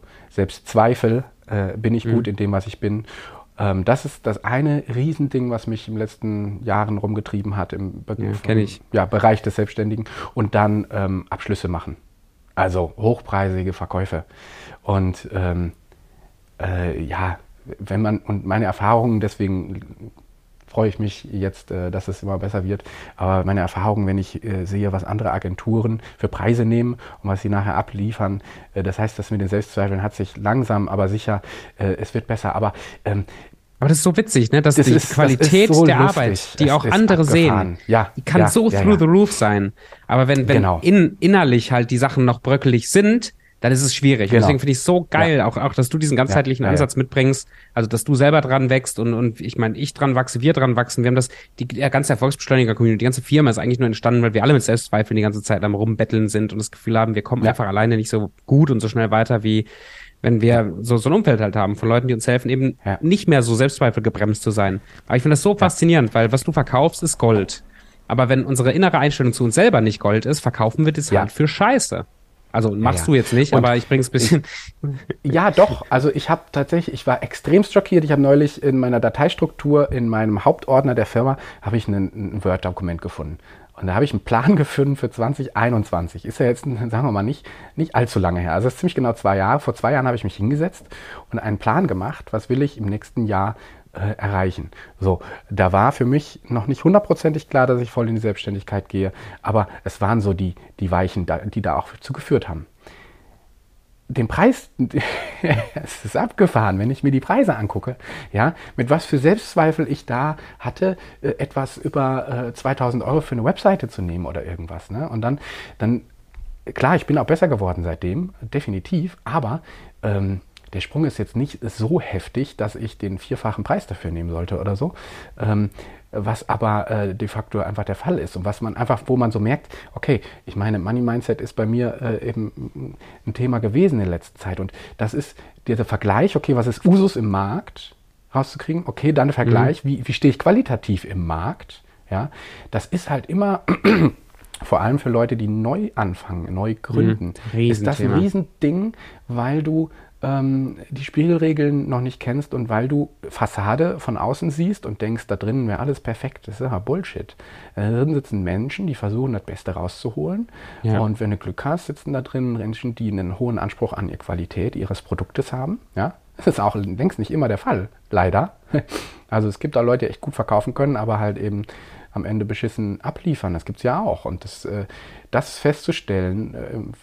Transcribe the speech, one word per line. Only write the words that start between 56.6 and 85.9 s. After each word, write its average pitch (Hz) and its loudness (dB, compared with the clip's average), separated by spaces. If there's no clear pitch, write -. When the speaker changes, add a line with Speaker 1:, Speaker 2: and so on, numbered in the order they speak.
Speaker 2:
Gefühl - -2
haben, 110 2
wir 104 -2
kommen 117 -2
Speaker 1:
Ja. 110 4
Speaker 2:
einfach 107 -2
alleine 110 2
nicht 110 -2
so 104 -2
gut 143 6
und 117 2
so 110 0
schnell 113 0
weiter, 110 2
wie 107 2
wenn 117 4
wir 117 6
Speaker 1:
Ja. 110 2
Speaker 2:
so, 117 2
so 113 0
ein 156 4
Umfeld 160 4
halt 101 0
haben 104 0
von - -2
Leuten, 120 2
die 123 0
uns 113 -4
helfen, 123 2
eben 131 0
Speaker 1:
Ja. 98 -2
Speaker 2:
nicht 190 2
mehr 139 6
so 117 2
Selbstzweifel 123 2
gebremst 104 0
zu 110 0
sein. 98 0
Aber - 0
ich 127 0
finde 151 4
das 147 4
so 208 4
Speaker 1:
Ja. 202 0
Speaker 2:
faszinierend, 165 4
weil 113 4
was 131 2
du - -2
verkaufst, 143 0
ist 165 -2
Gold. 110 2
Aber 123 2
wenn 131 2
unsere 127 2
innere 165 4
Einstellung 131 2
zu 123 0
uns 117 0
selber 190 6
nicht 110 2
Gold 104 2
ist, 147 -2
verkaufen 117 0
wir 156 4
das 151 -4
Speaker 1:
Ja. 98 4
Speaker 2:
halt 98 -2
für 151 2
Scheiße. 202 0
Also 113 2
machst 104 2
Speaker 1:
Ja, - -4
ja. - -6
Speaker 2:
du 151 6
jetzt 120 2
nicht, 139 4
Speaker 1:
Und 123 6
Speaker 2:
aber 120 4
ich 120 -2
bring's 131 2
ein - -20
bisschen 135 4
Speaker 1:
ich, 139 0
ja, 180 4
doch. 156 4
Also 131 2
ich - -4
hab - -2
tatsächlich, 170 -2
ich - -12
war 127 0
extremst 170 2
schockiert. 180 4
Ich 151 2
hab 143 4
neulich 143 4
in 135 2
meiner 123 2
Dateistruktur, 147 2
in 120 -2
meinem 110 0
Hauptordner 131 2
der 113 0
Firma, 131 0
hab 104 -4
ich 110 -2
einen, 101 -4
ein 101 -4
Word-Dokument 90 -2
gefunden. - -10
Und - -8
da 92 0
hab 117 2
ich 147 0
einen 104 -2
Plan 120 2
<laughs> - -
gefunden 143 0
für 120 -4
zwanzig 127 -4
einundzwanzig. 104 -2